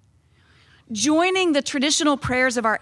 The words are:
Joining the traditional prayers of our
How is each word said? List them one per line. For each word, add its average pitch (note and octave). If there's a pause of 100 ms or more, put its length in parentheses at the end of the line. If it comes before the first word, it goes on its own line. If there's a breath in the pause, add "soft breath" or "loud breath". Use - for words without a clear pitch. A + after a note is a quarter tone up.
(920 soft breath)
Joining D#4+
the C#4
traditional D4
prayers B3+
of A3+
our G#3+